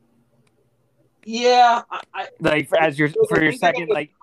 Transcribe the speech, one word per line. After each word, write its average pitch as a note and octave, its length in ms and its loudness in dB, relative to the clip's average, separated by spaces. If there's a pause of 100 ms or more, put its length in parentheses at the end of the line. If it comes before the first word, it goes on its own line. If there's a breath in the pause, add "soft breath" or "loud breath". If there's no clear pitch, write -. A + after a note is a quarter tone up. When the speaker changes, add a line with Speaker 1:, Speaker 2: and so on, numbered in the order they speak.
(1300)
Speaker 1:
Yeah, A#3+ 640 2
I, F#3 120 -12 (120)
I F#3+ 140 -12 (120)
Speaker 2:
Like, D3+ 300 -2
for, D#3+ 100 0
as D#3+ 180 0
your, D3+ 120 0
Speaker 1:
I - 20 -16 (160)
Speaker 2:
for E3+ 140 0
your D#3 100 0
Speaker 1:
think - 100 -8
they're F3 120 2
Speaker 2:
second, E3+ 140 -8
Speaker 1:
gonna G#3+ 120 0
Speaker 2:
like, D3+ 120 -10 (120)